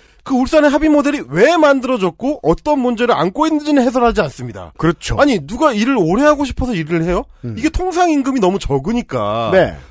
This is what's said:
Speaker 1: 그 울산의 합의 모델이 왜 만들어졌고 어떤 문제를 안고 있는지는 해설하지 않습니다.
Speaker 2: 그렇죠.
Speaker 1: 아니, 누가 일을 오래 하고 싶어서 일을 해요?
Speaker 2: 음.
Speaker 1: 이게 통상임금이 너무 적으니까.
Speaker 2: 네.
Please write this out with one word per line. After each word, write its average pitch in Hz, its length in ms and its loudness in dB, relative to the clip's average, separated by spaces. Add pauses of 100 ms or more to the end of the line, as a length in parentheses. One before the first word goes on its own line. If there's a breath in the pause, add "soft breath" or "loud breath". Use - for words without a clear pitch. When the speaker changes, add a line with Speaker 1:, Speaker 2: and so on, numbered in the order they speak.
(240 soft breath)
Speaker 1:
그 269 100 -4
울산의 294 340 2
합의 302 220 2
모델이 285 380 2
왜 214 280 4
만들어졌고 262 840 0
어떤 294 380 0
문제를 240 340 0
안고 190 320 0
있는지는 294 360 2
해설하지 233 400 0
않습니다. 110 540 -10
Speaker 2:
그렇죠. - 420 -2
Speaker 1:
아니, 262 280 2
누가 254 260 0
일을 226 240 0
오래 190 280 2
하고 294 200 2
싶어서 247 300 -4
일을 165 300 -2
해요? 180 200 -2 (200)
Speaker 2:
음. 117 120 -8
Speaker 1:
이게 262 140 -2
통상임금이 320 680 0
너무 190 180 2
적으니까. 117 960 -4
Speaker 2:
네. 143 200 2 (160 loud breath)